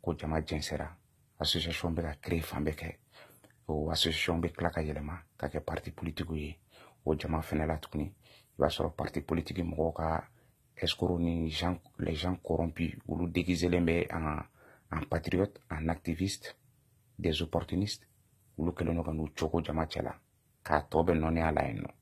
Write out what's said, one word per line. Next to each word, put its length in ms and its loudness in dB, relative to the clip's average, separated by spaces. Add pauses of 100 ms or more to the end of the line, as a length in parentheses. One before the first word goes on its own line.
ko 160 -2
jama 220 0
jɛnsɛra, 560 -4 (420)
association 540 0
bɛ 100 -2
ka 140 -4
créer 260 -2
fan 220 -4
bɛɛ 100 0
kɛ. 240 -10 (680)
O 220 0
association 500 2
bɛ 100 0
tila 200 0
ka 100 -2
yɛlɛma 420 -4 (140)
ka 120 -4
kɛ 120 -4
parti 320 -6
politique 400 -6
ye. 260 -6 (460)
O 120 4
jama 240 -2
fɛnɛ 260 0
la 100 2
tuguni, 300 -4
i 80 -12 (440)
b'a 100 6
sɔrɔ 280 0
parti 240 -2
politique 420 -2
mɔgɔw 300 0
ka 360 -2 (460)
escrocs 460 0
ni 300 2
gens, 280 0 (200)
les 180 0
gens 260 0
corrompus, 540 0 (100)
olu 240 0
déguisé 380 2
len 160 4
bɛ 280 4
en, 300 -2 (480)
en 180 -2
patriote, 520 0 (100)
en 180 -2
activiste, 680 -2 (600)
des 260 2
opportunistes, 680 0 (500)
olu 140 2
kɛlen 240 0
don 80 0
ka 80 -2
n'u 260 -2
cogo 240 2
jama 240 0
cɛ 160 -4
la, 180 -4 (440)
k'a 160 6
tɔ 240 4
bɛ 100 6
nɔni 280 4
a 100 4
la 100 4
yen 200 -2
nɔ. 80 -8 (120)